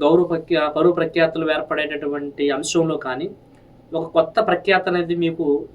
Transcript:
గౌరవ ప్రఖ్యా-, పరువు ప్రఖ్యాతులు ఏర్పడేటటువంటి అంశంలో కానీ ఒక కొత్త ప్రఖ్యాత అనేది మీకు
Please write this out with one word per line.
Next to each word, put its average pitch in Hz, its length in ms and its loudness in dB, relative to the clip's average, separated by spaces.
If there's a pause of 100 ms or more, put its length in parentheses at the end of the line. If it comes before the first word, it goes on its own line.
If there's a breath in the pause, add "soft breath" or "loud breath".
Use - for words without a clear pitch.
గౌరవ 170 240 4
ప్రఖ్యా-, 160 480 0
పరువు 170 240 4
ప్రఖ్యాతులు 160 540 0
ఏర్పడేటటువంటి 147 1000 -4
అంశంలో 156 560 0
కానీ 131 240 -6 (600 soft breath)
ఒక 165 220 -4
కొత్త 160 320 2
ప్రఖ్యాత 185 420 2
అనేది 175 280 -2
మీకు 165 300 -2 (300)